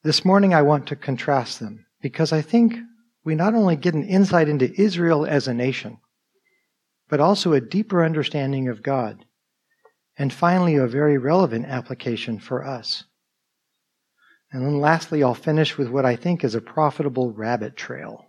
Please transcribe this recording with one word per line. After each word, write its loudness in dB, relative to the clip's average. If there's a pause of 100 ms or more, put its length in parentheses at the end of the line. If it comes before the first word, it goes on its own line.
This 0
morning 6
I 6
want 4
to -8
contrast -2
them, -12 (160)
because -2
I 2
think 2 (480)
we -2
not 0
only 2
get -2
an -2
insight 4
into 0
Israel 2
as 0
a -4
nation, -4 (1080)
but -2
also 2
a 4
deeper 0
understanding -2
of -8
God, -4 (920)
and -4
finally 2
a 2
very 0
relevant 0
application -8
for -8
us. -8 (1500)
And -6
then 0
lastly, 2
I'll 2
finish 0
with -4
what 0
I 2
think -2
is -2
a -2
profitable -2
rabbit -6
trail. -14